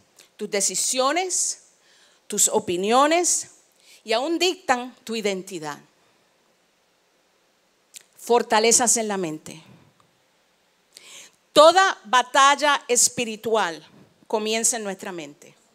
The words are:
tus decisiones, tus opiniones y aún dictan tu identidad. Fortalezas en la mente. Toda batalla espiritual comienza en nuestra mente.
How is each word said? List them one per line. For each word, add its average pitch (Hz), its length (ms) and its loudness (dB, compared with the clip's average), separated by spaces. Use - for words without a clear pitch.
tus 208 140 -10
decisiones, 262 1120 -2
tus - 220 0
opiniones 254 1000 0
y 220 80 -4
aún 302 260 -2
dictan 262 560 -2
tu 226 120 -8
identidad. 185 600 -6
Fortalezas 233 800 2
en 220 100 -4
la 202 80 -4
mente. 160 460 -8
Toda 339 500 6
batalla 277 840 2
espiritual 214 1000 -2
comienza 226 500 -2
en 220 80 -10
nuestra 196 260 -10
mente. 151 440 -16